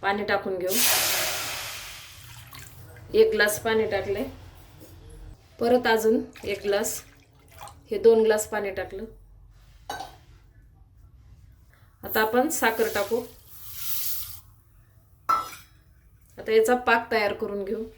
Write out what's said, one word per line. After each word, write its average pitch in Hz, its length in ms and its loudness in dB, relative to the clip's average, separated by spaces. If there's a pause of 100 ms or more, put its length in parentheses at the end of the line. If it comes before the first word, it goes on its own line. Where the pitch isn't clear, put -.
पाणी 202 220 0
टाकून 196 340 -2
घेऊ, 180 120 -4 (2500)
एक 220 180 6
ग्लास 208 280 2
पाणी 220 260 0
टाकले, 196 380 -2 (1400)
परत 247 280 4
अजून 226 340 4 (220)
एक 202 200 -4
ग्लास, - 380 0 (920)
हे 214 60 -2
दोन 226 260 8
ग्लास 214 240 4
पाणी 202 240 -4
टाकलं. 196 320 -8 (3000)
आता 214 180 0
आपण 240 280 2
साखर 226 440 0
टाकू. 208 280 0 (3250)
आता - 140 -6
याचा 220 240 6
पाक 233 360 2
तयार 214 220 0
करून 202 320 -6
घेऊ. 220 180 -6 (140)